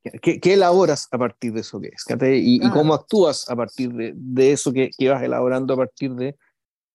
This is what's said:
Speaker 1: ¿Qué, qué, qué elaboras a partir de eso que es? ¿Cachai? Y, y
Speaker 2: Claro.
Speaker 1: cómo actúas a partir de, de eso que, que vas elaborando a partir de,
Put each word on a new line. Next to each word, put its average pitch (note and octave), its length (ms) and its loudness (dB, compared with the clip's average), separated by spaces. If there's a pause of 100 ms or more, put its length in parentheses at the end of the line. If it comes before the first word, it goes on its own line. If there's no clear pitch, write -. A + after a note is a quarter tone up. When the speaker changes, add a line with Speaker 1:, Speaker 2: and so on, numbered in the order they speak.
Speaker 1:
¿Qué, - 180 -16
qué, C3 200 0
qué F#3 140 4
elaboras F#3 560 4
a B2 80 -4
partir A#2+ 340 -4
de A2 80 -6
eso G2+ 200 -12
que - 80 -12
es? - 160 -16
¿Cachai? C3 340 0
Y, A#2+ 180 4
y - 20 2
Speaker 2:
Claro. A#2+ 160 2
Speaker 1:
cómo D3+ 200 2
actúas D#3+ 540 0
a A#2+ 80 -6
partir A#2+ 360 -6
de, A2+ 220 -8
de C3 380 2
eso C#3 200 0
que, C3 240 0
que C3 120 0
vas C3 140 0
elaborando B2+ 520 -2
a - 20 0
partir C3 380 -6
de, B2+ 220 -8 (580)